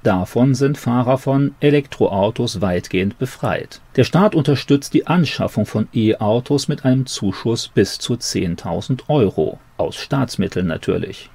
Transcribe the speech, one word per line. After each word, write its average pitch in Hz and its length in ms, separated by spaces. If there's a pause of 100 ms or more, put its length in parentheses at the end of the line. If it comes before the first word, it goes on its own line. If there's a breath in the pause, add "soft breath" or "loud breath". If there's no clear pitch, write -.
Davon 113 500
sind 139 240
Fahrer 123 400
von 139 440
Elektroautos 117 960
weitgehend 92 600
befreit. - 600 (160)
Der 127 80
Staat 185 320
unterstützt 143 580
die 151 140
Anschaffung 127 580
von 110 280
E-Autos 113 760
mit 147 160
einem 131 220
Zuschuss - 640
bis - 300
zu 120 180
zehntausend 92 920
Euro, 101 500 (180)
aus - 180
Staatsmitteln 98 720
natürlich. 87 680